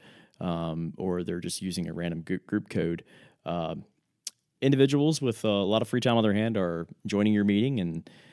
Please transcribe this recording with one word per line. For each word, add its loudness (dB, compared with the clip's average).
um, -6
or -4
they're -6
just -8
using -6
a -8
random -6
group, -6
group -2
code, -4
um, -6
individuals 4
with -2
a 2
lot 2
of -4
free 0
time 4
on 4
their 4
hand 0
are -2
joining 2
your 4
meeting 2
and, -4